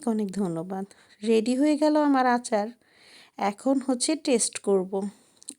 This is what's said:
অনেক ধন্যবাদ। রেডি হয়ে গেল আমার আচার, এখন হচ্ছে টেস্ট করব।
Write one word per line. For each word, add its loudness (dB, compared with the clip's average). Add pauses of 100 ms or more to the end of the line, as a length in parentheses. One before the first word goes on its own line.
অনেক -2
ধন্যবাদ। -4 (360)
রেডি 2
হয়ে 4
গেল 2
আমার 4
আচার, 0 (720)
এখন 0
হচ্ছে -2
টেস্ট 0
করব। 0 (680)